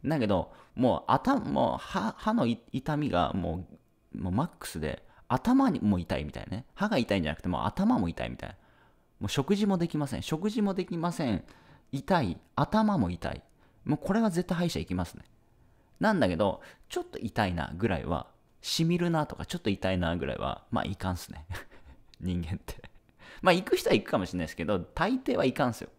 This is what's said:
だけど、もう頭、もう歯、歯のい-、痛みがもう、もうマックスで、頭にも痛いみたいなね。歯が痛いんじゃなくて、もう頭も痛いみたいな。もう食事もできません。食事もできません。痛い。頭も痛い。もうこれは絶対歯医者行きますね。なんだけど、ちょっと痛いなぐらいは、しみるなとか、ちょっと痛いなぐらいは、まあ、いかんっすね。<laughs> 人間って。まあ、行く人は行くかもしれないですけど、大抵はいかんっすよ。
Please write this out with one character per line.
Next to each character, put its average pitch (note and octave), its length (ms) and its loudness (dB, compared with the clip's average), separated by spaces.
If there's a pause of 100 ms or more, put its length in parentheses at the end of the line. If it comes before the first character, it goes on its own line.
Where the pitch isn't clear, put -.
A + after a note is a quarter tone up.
だ D3 140 2
け A2 80 2
ど、 F2+ 260 2 (220)
も A2+ 240 4
う - 80 -8
頭、 B3+ 320 4
も - 400 0
う - 40 -12
歯、 G3+ 340 -4
歯 - 160 -2
の C3+ 120 2
い-、 A#2 140 0 (120)
痛 C#3+ 260 -2
み D3 120 -2
が F2 240 2
も F2 340 -4 (480)
う、 - 20 -6
も F#2 120 -4
う F2 40 0
マ C3+ 120 2
ッ - 20 -8 (120)
ク - 80 -12
ス - 120 -8
で、 D2+ 240 -4 (260)
頭 B3+ 400 4
に E3 120 0
も G2 180 4
痛 - 200 -4
い D2 40 -4
み D2 80 -8
た - 80 -10
い - 100 -10
な - 80 -6
ね。 B2+ 160 -12
歯 G3+ 140 -2
が G#3+ 100 2
痛 G#2+ 200 2
い - 20 2
ん E2 40 2
じ D2+ 60 0
ゃ D2 40 -2
な - 20 -4
く - 60 -20
て、 F2+ 80 -4
も D#2+ 100 0
う - 60 -2
頭 A3+ 340 2
も - 80 0
痛 - 180 -4
い A#1 40 -6
み - 80 -10
た - 100 -10
い - 20 -10
な。 - 60 -16 (640)
も G2+ 80 -6
う - 20 -2
食 D3 260 2
事 G#3 100 0
も G3 120 2
で E3+ 100 0
き D#3 100 -4
ま D3 100 -2
せ - 100 -6
ん。 - 40 -6
食 E3 280 -2
事 G#3+ 120 -2
も G3 120 0
で F3+ 120 -4
き F3 120 -6
ま E3+ 140 -2
せ D3+ 200 -2
ん。 F2+ 120 -2 (480)
痛 D#3+ 300 2
い。 F2 160 -2 (180)
頭 G#3+ 420 2
も G2 120 2
痛 E2 220 -6
い。 - 100 -10 (440)
も D3 100 2
う - 20 -8
こ - 160 -2
れ A3+ 80 4
は A3 80 4
絶 F3 180 -2
対 F3 100 0
歯 F3 80 0
医 E3 40 0
者 - 100 -4
行 - 100 -6
き - 60 -2
ま F2+ 100 -2
す - 100 -16
ね。 G1+ 80 -18 (760)
な G#3+ 140 4
ん F#3 60 2
だ A2 80 6
け F2 100 2
ど、 G2 240 2 (280)
ち F4+ 100 -4
ょ - 20 -4
っ F4 40 -8
と - 120 -14
痛 G#2 300 0
い F2 60 -2
な D#2+ 220 -4
ぐ G2+ 120 0
ら F2 120 0
い B1 60 -8
は、 D#2 220 -4 (340)
し - 220 0
み E3+ 140 2
る F3 120 2
な D#3+ 160 2
と - 100 -10
か、 - 100 -8
ち - 100 -6
ょ - 20 -6
っ - 20 -6
と - 100 -2
痛 F#2+ 220 0
い F#2+ 60 2
な F2 200 2
ぐ C#2+ 80 -2
ら C2+ 100 -4
い - 20 -8
は、 - 340 -4
ま - 100 0
あ、 - 40 -2
い F#2+ 100 -4
か F#2 160 -4
ん - 20 -2
っ E2+ 40 -4
す - 140 -14
ね。 - 140 -14 (360)
<laughs> - 400 -20
人 F2 220 -2
間 D#2+ 120 -4
っ - 80 -8
て。 - 260 -14 (520)
ま F#3 100 6
あ、 - 20 8
行 F#3 120 2
く F#4 120 2
人 - 120 0
は G3 60 8
行 G#2 80 4
く - 80 -6
か D3 60 2
も F#2 80 2
し - 80 -10
れ F2+ 60 -2
な E2 40 0
い D#2 40 -4
で - 20 -8
す - 60 -12
け E2+ 100 -4
ど、 F#2+ 140 2
大 G#3 400 0
抵 - 180 -2
は - 80 2
い B2+ 80 2
か C#3+ 120 0
ん A#2+ 60 0
っ - 20 -6
す - 80 -10
よ。 - 180 -12